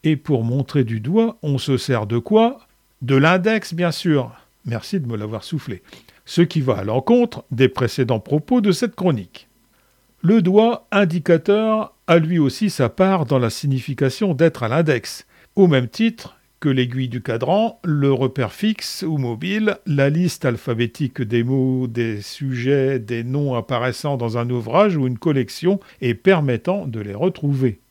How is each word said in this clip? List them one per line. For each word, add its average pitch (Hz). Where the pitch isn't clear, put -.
Et 156
pour 123
montrer 131
du 110
doigt, 214
on 143
se 135
sert 117
de 117
quoi ? 226
De 135
l'index, 185
bien 170
sûr. 139
Merci 120
de 131
me 117
l'avoir 107
soufflé. 131
Ce -
qui 160
va 123
à 95
l'encontre 233
des 123
précédents 127
propos 156
de 202
cette 214
chronique. 131
Le 214
doigt 214
indicateur 202
a 165
lui 165
aussi 156
sa 123
part 185
dans 131
la 117
signification 139
d'être 160
à 113
l'index, 147
au 196
même 131
titre -
que 151
l'aiguille 127
du 117
cadran, 160
le 143
repère 127
fixe -
ou 160
mobile, 175
la 139
liste 170
alphabétique 120
des 117
mots, 131
des 113
sujets, 135
des 117
noms 135
apparaissant 127
dans 117
un 117
ouvrage 131
ou 131
une 123
collection 156
et 120
permettant 165
de 113
les 101
retrouver. 139